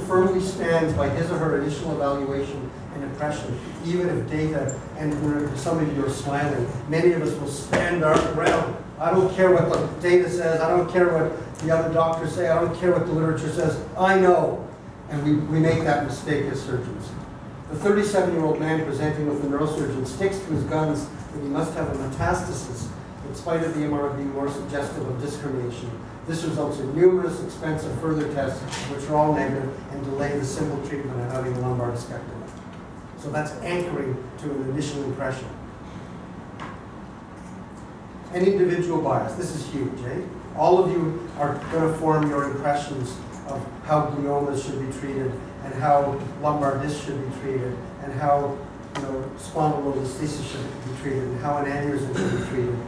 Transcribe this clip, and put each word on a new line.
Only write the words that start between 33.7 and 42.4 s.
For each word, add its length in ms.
to 120
an 200
initial 320
impression. 440
An 100
individual 580
bias, 320
this 220
is 120
huge, 380
eh? 160
All 260
of 80
you 460
are 180
gonna 260
form 320
your 160